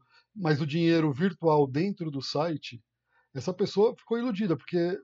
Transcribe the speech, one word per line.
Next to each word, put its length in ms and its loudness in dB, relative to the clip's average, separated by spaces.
mas 260 2
o 60 -2
dinheiro 460 2
virtual 540 2
dentro 440 -4
do 100 -6
site, 600 -6
essa 220 -6
pessoa 420 2
ficou 220 -4
iludida, 380 0
porque 480 -2